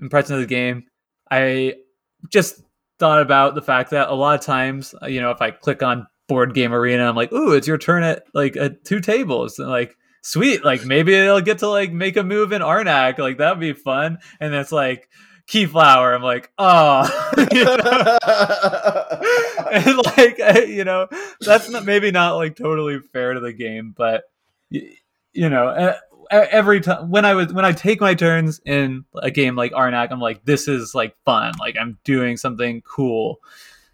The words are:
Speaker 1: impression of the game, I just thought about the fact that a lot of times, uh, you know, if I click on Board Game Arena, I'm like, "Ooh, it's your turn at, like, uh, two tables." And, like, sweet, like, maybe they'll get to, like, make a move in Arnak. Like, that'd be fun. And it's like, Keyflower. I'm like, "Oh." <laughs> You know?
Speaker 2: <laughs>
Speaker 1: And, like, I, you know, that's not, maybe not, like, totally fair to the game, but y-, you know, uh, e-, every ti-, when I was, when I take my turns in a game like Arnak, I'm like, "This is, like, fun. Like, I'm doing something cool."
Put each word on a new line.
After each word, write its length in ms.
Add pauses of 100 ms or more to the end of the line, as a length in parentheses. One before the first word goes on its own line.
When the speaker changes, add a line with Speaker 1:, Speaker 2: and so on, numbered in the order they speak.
Speaker 1:
impression 340
of 60
the 60
game, 380 (460)
I 440 (540)
just 320 (380)
thought 220
about 340
the 60
fact 300
that 180
a 40
lot 240
of 80
times, 560
uh, 60
you 140
know, 100
if 100
I 100
click 300
on 240 (220)
Board 260
Game 200
Arena, 340
I'm 80
like, 160
"Ooh, 220
it's 140
your 100
turn 260
at, 200 (100)
like, 240
uh, 120 (140)
two 160
tables." 580
And, 120
like, 260 (260)
sweet, 440
like, 200
maybe 280
they'll 280
get 180
to, 100
like, 240
make 240
a 60
move 280
in 100
Arnak. 560
Like, 200
that'd 220
be 140
fun. 460 (220)
And 120
it's 200
like, 360 (380)
Keyflower. 680
I'm 80
like, 360
"Oh." 520 (280)
<laughs> 160
You 100
know? 600
Speaker 2:
<laughs> 1040 (460)
Speaker 1:
And, 260 (200)
like, 220
I, 280
you 160
know, 240 (340)
that's 280
not, 160
maybe 260
not, 240
like, 200
totally 440
fair 340
to 60
the 140
game, 420
but 280 (480)
y-, 220 (400)
you 160
know, 180
uh, 280 (360)
e-, 200
every 300
ti-, 100 (160)
when 180
I 80
was, 200
when 120
I 60
take 300
my 120
turns 520
in 400 (100)
a 160
game 240
like 160
Arnak, 400
I'm 80
like, 260
"This 220
is, 280
like, 200 (100)
fun. 340
Like, 200
I'm 240
doing 340
something 440
cool." 580 (540)